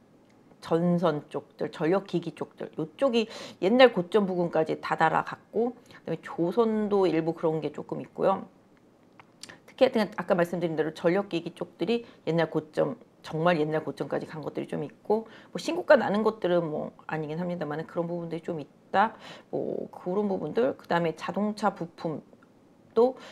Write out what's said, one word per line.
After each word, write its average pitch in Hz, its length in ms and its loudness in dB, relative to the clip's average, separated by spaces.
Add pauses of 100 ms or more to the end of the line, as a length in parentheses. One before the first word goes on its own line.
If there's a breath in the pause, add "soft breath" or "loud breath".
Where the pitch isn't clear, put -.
(600)
전선 170 680 2
쪽들, - 440 -8
전력기기 170 640 -2
쪽들 - 420 -10
요쪽이 226 500 0 (340 loud breath)
옛날 240 300 8
고점 190 340 2
부근까지 160 540 0
다다라갔고 165 960 0 (220 loud breath)
그다음에 165 240 -6
조선도 208 880 2
일부 160 260 2
그런 160 260 0
게 151 120 -4
조금 156 280 -8
있고요. 165 460 0 (1200 loud breath)
특히 - 180 2
하여튼 220 320 2
아까 196 180 0
말씀드린 170 420 0
대로 156 180 -2
전력기기 175 600 0
쪽들이 226 520 -4 (220 loud breath)
옛날 160 200 2
고점, 156 480 -2 (260)
정말 165 380 0
옛날 151 240 0
고점까지 147 420 -4
간 156 140 -12
것들이 143 280 -8
좀 165 160 -4
있고 220 420 -4 (240 loud breath)
뭐 - 80 -10
신고가 320 380 4
나는 208 260 2
것들은 180 420 0
뭐 151 280 -6 (140)
아니긴 156 340 -6
합니다만 160 460 -6
그런 170 200 -4
부분들이 170 340 -6
좀 165 200 -6
있다. 196 540 -2 (360 loud breath)
뭐 - 400 -4
그런 202 380 -2
부분들, 190 480 -2
그다음에 170 400 0
자동차 208 580 -2
부품도 - 1400 -2 (160 loud breath)